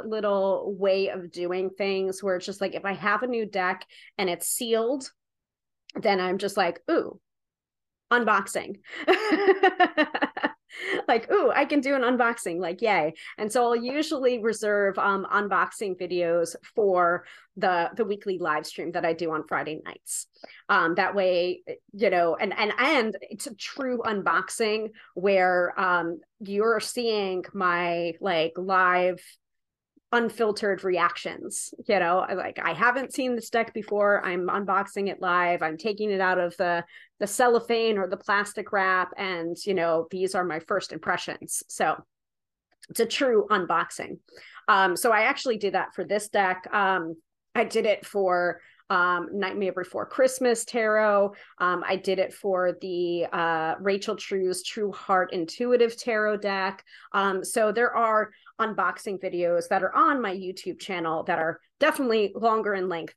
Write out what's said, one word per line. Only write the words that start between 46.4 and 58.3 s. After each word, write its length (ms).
Um, 440
I 80
did 200
it 220
for, 540
um, 420
Nightmare 400
Before 320
Christmas 600
Tarot. 680
Um, 300
I 80
did 220
it 160
for 460
the, 520
uh, 480
Rachel 340
True's 480
True 300
Heart 400
Intuitive 640
Tarot 400
deck. 480
Um, 300
so 300
there 240
are 340